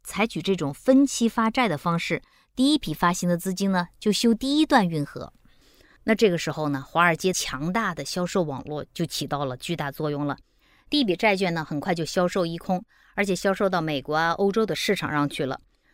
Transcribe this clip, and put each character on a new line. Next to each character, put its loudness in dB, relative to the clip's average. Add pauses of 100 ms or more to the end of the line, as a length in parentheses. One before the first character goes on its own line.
采 -2
取 -6
这 0
种 -4
分 6
期 0
发 0
债 2
的 0
方 0
式。 -2 (360)
第 4
一 2
批 -6
发 2
行 -2
的 2
资 -4
金 0
呢， 0 (120)
就 2
修 4
第 0
一 4
段 4
运 -2
河。 -12 (760)
那 4
这 6
个 2
时 -4
候 -2
呢， -4
华 2
尔 6
街 0
强 -4
大 -2
的 -10
销 -4
售 0
网 -6
络 -8
就 -4
起 -6
到 -4
了 -6
巨 -6
大 -6
作 -4
用 -2
了。 -2 (540)
第 2
一 2
笔 0
债 2
券 0
呢， -2
很 -6
快 -2
就 -2
销 0
售 -2
一 -6
空， -4 (300)
而 -2
且 0
销 0
售 0
到 0
美 -2
国 -4
啊、 2
欧 0
洲 0
的 -4
市 -2
场 -4
上 0
去 -6
了。 -6 (360)